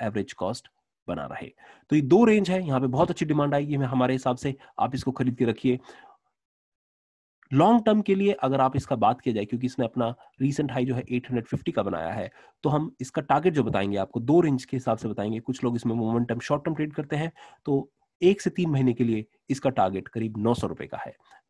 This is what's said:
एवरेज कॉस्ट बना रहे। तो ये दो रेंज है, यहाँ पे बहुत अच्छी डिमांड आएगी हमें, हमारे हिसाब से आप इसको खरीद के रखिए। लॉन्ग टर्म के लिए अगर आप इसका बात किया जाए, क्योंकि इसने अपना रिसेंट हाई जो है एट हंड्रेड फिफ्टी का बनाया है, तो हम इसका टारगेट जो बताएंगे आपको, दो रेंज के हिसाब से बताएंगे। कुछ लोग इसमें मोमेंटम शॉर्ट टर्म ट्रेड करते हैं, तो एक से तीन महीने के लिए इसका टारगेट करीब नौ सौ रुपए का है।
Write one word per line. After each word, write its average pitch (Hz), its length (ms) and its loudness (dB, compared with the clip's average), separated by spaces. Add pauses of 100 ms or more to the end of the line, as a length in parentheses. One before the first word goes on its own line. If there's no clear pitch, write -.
एवरेज 104 300 -4
कॉस्ट 98 360 -8 (400)
बना 78 180 -6
रहे। - 220 -12 (420)
तो 151 60 4
ये 151 60 4
दो 175 220 6
रेंज 208 260 4
है, 185 160 -2
यहाँ 131 140 0
पे 135 60 0
बहुत 131 240 0
अच्छी 170 140 -4
डिमांड 147 300 0
आएगी 147 200 -2
हमें, 139 120 0
हमारे 127 260 0
हिसाब 131 240 -2
से 135 180 -4 (240)
आप 127 160 -2
इसको 127 180 -4
खरीद 127 240 -2
के 123 80 0
रखिए। 123 340 0 (1700)
लॉन्ग 214 340 6
टर्म 214 180 4
के 196 120 2
लिए 202 180 2 (100)
अगर 135 180 2
आप 135 160 2
इसका 127 200 -2
बात 113 240 2
किया 120 140 -2
जाए, 104 100 -2
क्योंकि 123 220 -4
इसने 127 180 -4
अपना 117 300 -2 (260)
रिसेंट 139 320 0
हाई 127 120 -2
जो 127 100 -2
है 127 160 -4
एट 123 160 -2
हंड्रेड 120 200 -4
फिफ्टी - 260 -6
का 110 100 0
बनाया 85 300 -4
है, 104 180 -8 (340)
तो 160 40 0
हम 151 220 0 (100)
इसका 151 220 -6
टारगेट 151 320 2
जो 139 100 4
बताएंगे 101 320 0
आपको, 98 240 -4
दो 147 200 4
रेंज 143 240 2
के - 120 -6
हिसाब 117 220 -2
से 113 100 -6
बताएंगे। 107 320 -4
कुछ 127 240 -6
लोग 120 120 0
इसमें 117 180 -2
मोमेंटम 117 460 0
शॉर्ट 147 240 -2
टर्म 160 100 -2
ट्रेड 151 200 -6
करते 151 220 -6
हैं, 160 160 -4 (320)
तो 139 260 -2 (320)
एक 196 180 4
से 185 100 -2
तीन 175 200 -2
महीने 131 220 4
के 123 120 0
लिए 110 220 -2 (240)
इसका 135 200 -2
टारगेट 95 380 0
करीब 110 300 -6
नौ 113 160 2
सौ - 120 -2
रुपए 78 200 -10
का - 120 -10
है। - 180 -14 (340)